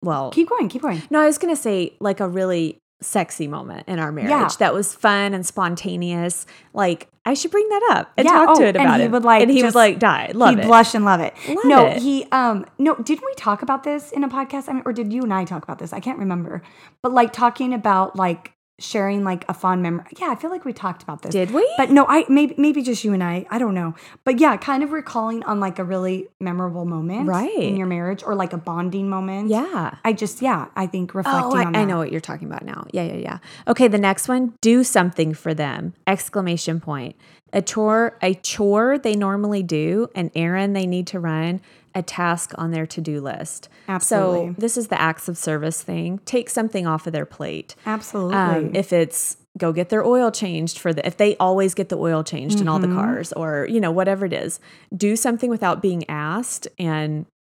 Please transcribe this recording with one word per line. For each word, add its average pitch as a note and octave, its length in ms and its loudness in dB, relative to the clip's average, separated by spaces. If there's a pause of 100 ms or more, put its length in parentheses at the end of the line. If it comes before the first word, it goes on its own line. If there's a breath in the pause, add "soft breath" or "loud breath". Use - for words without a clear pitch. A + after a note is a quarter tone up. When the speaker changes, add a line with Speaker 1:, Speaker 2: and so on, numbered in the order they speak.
Speaker 1:
well C#3 280 -2
Speaker 2:
Keep E4 200 2
going, G#4+ 180 0
keep B3 140 -8
going. B3 280 -4
Speaker 1:
No, D4+ 100 2
I D4+ 60 6
was D4+ 120 2
gonna E4+ 180 0
say, G3 420 -2
like, G3 220 -2
a G3 80 -2
really F3+ 480 -2 (260)
sexy E3 460 -4
moment C3+ 400 -12
in F3+ 100 -4
our D3+ 140 -4
marriage F3+ 180 -2
Speaker 2:
Yeah. C4 180 4 (100)
Speaker 1:
that F#3+ 160 4
was G3 200 -2
fun G3+ 400 2
and F#3 100 -4
spontaneous. F3 1000 -4 (260 soft breath)
Like, F#3 360 -2 (180)
I B3 80 2
should E4 160 -4
bring G#4+ 200 2
that G#4 200 0
up - 260 0
and - 100 4
Speaker 2:
Yeah, E4+ 60 8
Speaker 1:
talk D#4+ 260 8
to C#4 60 8
Speaker 2:
oh, - 20 6
Speaker 1:
it G3 100 4
Speaker 2:
and C#4 100 4
Speaker 1:
about D#3+ 140 6
Speaker 2:
he A#3+ 60 4
Speaker 1:
it. A3+ 40 0
Speaker 2:
would, A#3 140 0
like, A3+ 180 8
Speaker 1:
And A#3 80 6
he C#4 80 6
would, B3+ 40 6
Speaker 2:
just A#3 140 2
Speaker 1:
like, G#3+ 220 6
die. F3 360 2
Love A3+ 160 8
Speaker 2:
he'd A3+ 100 4
Speaker 1:
it. G#3 60 0
Speaker 2:
blush A3+ 280 10
and G#3+ 100 2
love F#3+ 160 6
it. D3+ 140 -4 (140 loud breath)
Speaker 1:
Love F4+ 160 -2
Speaker 2:
No, C4 220 10
Speaker 1:
it. - 160 0
Speaker 2:
he, C4+ 300 0
um, A#3+ 340 2 (120)
no, C#4+ 180 4
didn't D4 300 -4
we C5+ 100 -6
talk G#3 260 -2
about C4+ 200 -2
this D4 300 -6
in C#4 120 -2
a C#4 40 -2
podcast? C4+ 400 -6
I C4 60 -6
mean, B3+ 100 -4
or B3+ 80 -2
did G#3+ 200 -4
you B3 100 -2
and A3+ 100 0
I F#3 120 0
talk F3 200 -8
about - 140 -10
this? E3+ 140 -12
I G3+ 80 -8
can't B3+ 180 -6
remember. F3 440 -4 (400 loud breath)
But, A#3+ 100 -2
like, A#3+ 200 4
talking B3 420 0
about, G3 420 0
like, F3+ 360 -2 (280)
sharing, G3+ 420 -2
like, F#3 260 -4
a F3+ 60 -4
fond F3+ 300 0
memory. E3+ 200 -4 (140)
Yeah, F4 120 -4
I B3 40 -2
feel D#4+ 160 -8
like F4+ 140 -8
we B3+ 80 -6
talked - 320 -8
about D3+ 180 -14
this. - 100 -12
Speaker 1:
Did F#3 200 0
we? D#4+ 120 4 (140)
Speaker 2:
But C4 140 4
no, C#4 160 10
I, D4+ 200 6
maybe, C#4+ 300 4
maybe D4 240 2
just A#3+ 220 -2
you G#3+ 80 2
and F#3 100 0
I. F3 260 -2
I G#3 120 -6
don't A3+ 120 0
know. E3+ 220 -2 (300 loud breath)
But B3+ 160 2
yeah, C#4+ 160 6
kind C4+ 260 -2
of D4 80 -4
recalling A3+ 540 -6
on, G3+ 160 -2
like, F#3+ 180 -4
a F#3+ 60 -4
really F#3 420 -4 (140)
memorable F3 440 -4
moment F3 440 -4
Speaker 1:
Right. C#4+ 280 -2
Speaker 2:
in G3+ 200 -2
your F#3+ 100 -2
marriage F3+ 400 -4
or, G#3+ 80 -4
like, F#3+ 180 -4
a F3 60 -8
bonding F3+ 500 -6
moment. F#3+ 400 -6
Speaker 1:
Yeah. A3 460 -2 (100)
Speaker 2:
I A3+ 80 2
just, G#3 300 -4
yeah, A3 320 0
I F#3+ 140 -4
think F3+ 260 -6
reflecting B3+ 380 0
Speaker 1:
Oh, - 40 0
I, A#3+ 100 2
Speaker 2:
on E3+ 100 -2
Speaker 1:
I G#3+ 60 2
Speaker 2:
that. G#3 40 2
Speaker 1:
know F3+ 120 0
what D#3+ 120 -4
you're D#3+ 100 -4
talking D#3+ 280 -12
about - 160 -12
now. - 280 -12
Yeah, F3 120 -2
yeah, E3 100 -6
yeah. - 240 -8 (300 loud breath)
Okay, A#3+ 180 4
the G#3 100 4
next G3 300 2
one, B3+ 340 0
do A#3+ 220 6
something F3 520 2
for D#3+ 200 -6
them, D3+ 400 -6 (140)
exclamation F3+ 720 -2
point. D#3 340 -8 (380 soft breath)
A G3+ 100 0
chore, A3 580 0
a F#3+ 140 2
chore G#3+ 640 0
they A3+ 160 0
normally G3+ 480 -2
do, F3 540 0
an E3+ 180 -4
errand F#3 400 0
they F#3+ 140 -2
need F3+ 180 -2
to F#3 140 -8
run, E3 400 -2 (360 soft breath)
a F#3+ 60 -4
task F3 560 -4
on E3 140 -4
their D#3+ 140 -2
to-do D#3 340 -6
list. - 480 -10 (180 soft breath)
Speaker 2:
Absolutely. F#3 640 0
Speaker 1:
So F3 100 -8
this A3+ 180 -4
is A3+ 120 -4
the F#3+ 120 -2
acts D#3+ 280 -2
of E3+ 100 -8
service D#3 420 -4
thing. E3+ 440 -6
Take A#3+ 260 -4
something G#3+ 380 -2
off D#3 180 -2
of E3 60 -8
their D3 120 -4
plate. - 520 -12 (100)
Speaker 2:
Absolutely. G#3+ 480 -6
Speaker 1:
Um, E3 400 0
if F#3+ 180 -2
it's E3 440 0 (200)
go E3 160 -2
get F3 180 -2
their G#3+ 140 0
oil A#3+ 280 2
changed E3 480 -6
for E3+ 120 -2
the, D#3 140 -4
if E3+ 100 -6
they G#3 200 4
always F#3+ 380 2
get F#3 160 -4
the F3 60 -4
oil D#3+ 280 0
changed E3+ 360 -4
in F#3+ 60 0
all D#3+ 140 2
the F3+ 80 0
Speaker 2:
Mm-hmm. F3+ 100 0
Speaker 1:
cars A#3+ 360 -2
or, D3+ 360 -4
you A3+ 100 2
know, E3+ 120 0
whatever F#3+ 340 0
it E3+ 60 -2
is, - 260 -6 (380 soft breath)
do G3+ 180 0
something A#3+ 340 -2
without G#3 320 0
being F3+ 300 -2
asked D#3 560 -6 (140)
and D#3 460 -2 (160)